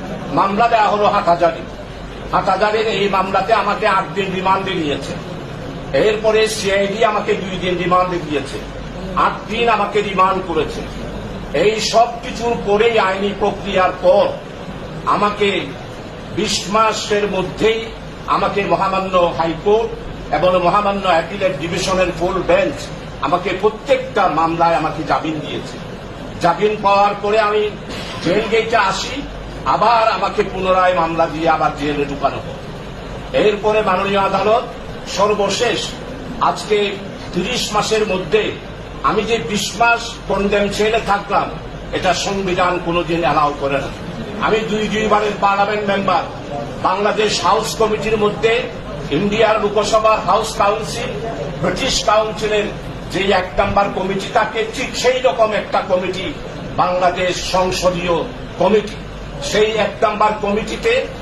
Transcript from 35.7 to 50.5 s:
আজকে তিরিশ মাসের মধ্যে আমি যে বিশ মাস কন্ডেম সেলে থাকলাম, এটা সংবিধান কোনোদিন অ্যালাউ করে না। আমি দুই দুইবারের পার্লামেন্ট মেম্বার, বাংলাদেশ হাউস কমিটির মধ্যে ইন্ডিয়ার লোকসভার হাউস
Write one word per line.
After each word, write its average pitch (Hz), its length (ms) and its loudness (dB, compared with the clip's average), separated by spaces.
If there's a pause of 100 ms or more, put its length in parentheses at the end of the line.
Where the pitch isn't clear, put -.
আজকে 175 380 2 (540)
তিরিশ 220 400 -2
মাসের 214 340 2
মধ্যে 185 360 0 (600)
আমি 175 200 2
যে 226 160 0
বিশ 202 280 -2 (120)
মাস 233 240 4 (260)
কন্ডেম 202 440 2
সেলে 220 340 2
থাকলাম, 196 440 0 (420)
এটা 170 220 2
সংবিধান 185 680 0
কোনোদিন 170 360 0
অ্যালাউ 147 400 2
করে 139 180 0
না। - 120 -4 (560)
আমি 208 140 4
দুই 214 280 -2
দুইবারের 208 520 2
পার্লামেন্ট 202 480 2
মেম্বার, 196 340 2 (600)
বাংলাদেশ 202 500 2 (100)
হাউস 208 340 4
কমিটির 214 420 2
মধ্যে 226 340 2 (580)
ইন্ডিয়ার 208 520 2
লোকসভার 214 640 2
হাউস 208 300 2